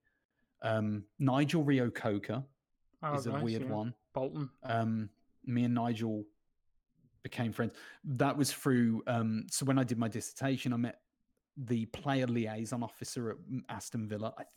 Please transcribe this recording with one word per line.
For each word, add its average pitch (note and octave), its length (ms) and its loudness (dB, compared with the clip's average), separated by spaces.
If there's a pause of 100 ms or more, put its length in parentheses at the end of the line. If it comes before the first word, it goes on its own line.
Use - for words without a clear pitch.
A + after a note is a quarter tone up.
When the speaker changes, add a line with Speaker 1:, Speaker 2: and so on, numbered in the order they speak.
(600)
Speaker 1:
Um, G#2+ 420 0 (160)
Nigel C#3+ 440 4
Reo-Coker B2 800 2 (600)
Speaker 2:
Oh, D3 100 0
Speaker 1:
is C3 140 0
a A2+ 40 -2
Speaker 2:
nice, C#3+ 120 0
Speaker 1:
weird A2+ 200 0
Speaker 2:
yeah. C3 60 -4
Speaker 1:
one. G#2+ 240 -2 (200)
Speaker 2:
Bolton. C#3 360 -2 (140)
Speaker 1:
Um, A2+ 460 0 (340)
me A#2+ 220 2
and A#2+ 100 2
Nigel A2+ 480 0 (1000)
became A#2 280 -2
friends. A2+ 220 -2 (320)
That C#3 320 2
was C#3 160 2
through, A#2+ 520 4
um, A2+ 460 0
so - 140 -2
when C3+ 120 4
I C3 60 4
did A#2+ 140 -2
my A#2 100 0
dissertation, B2+ 640 -2
I A#2 60 0
met A#2 240 -2 (560)
the A2+ 300 0
player C3+ 380 0
liaison A#2 580 -2
officer A2+ 480 -6
at - 60 -6 (300)
Aston A2 400 -6
Villa. G#2+ 300 -4
I - 60 -12 (140)